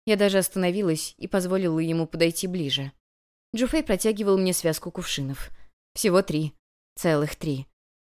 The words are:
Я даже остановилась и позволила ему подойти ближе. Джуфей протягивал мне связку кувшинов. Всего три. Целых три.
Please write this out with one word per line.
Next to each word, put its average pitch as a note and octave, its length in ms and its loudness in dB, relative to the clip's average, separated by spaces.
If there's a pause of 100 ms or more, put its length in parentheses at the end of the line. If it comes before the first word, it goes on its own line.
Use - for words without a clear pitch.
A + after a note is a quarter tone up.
Я G#3+ 120 2
даже G3 220 4
остановилась F3+ 800 0
и F#3+ 100 -10
позволила F3+ 500 0
ему E3 300 -2
подойти E3+ 400 0
ближе. C#3 420 -4 (640)
Джуфей B3+ 300 0
протягивал G3+ 520 2
мне F#3 160 2
связку E3 380 -2
кувшинов. C#3 600 -6 (440)
Всего F#3+ 280 4
три. D#3 320 -2 (420)
Целых D3+ 400 0
три. C#3 320 -4 (360)